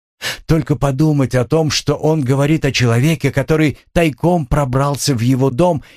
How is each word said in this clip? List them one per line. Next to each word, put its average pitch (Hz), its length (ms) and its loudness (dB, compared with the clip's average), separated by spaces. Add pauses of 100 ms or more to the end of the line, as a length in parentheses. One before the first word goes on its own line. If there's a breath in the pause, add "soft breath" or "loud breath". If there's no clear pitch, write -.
(460 loud breath)
Только 156 300 0
подумать 139 580 0
о 127 100 0
том, 151 260 0
что - 240 -2
он 156 260 -2
говорит 143 440 0
о 135 80 -2
человеке, 127 600 0
который 156 460 0 (140)
тайком 170 540 0
пробрался 139 680 0
в 110 60 -2
его 131 300 2
дом 165 320 0 (140 loud breath)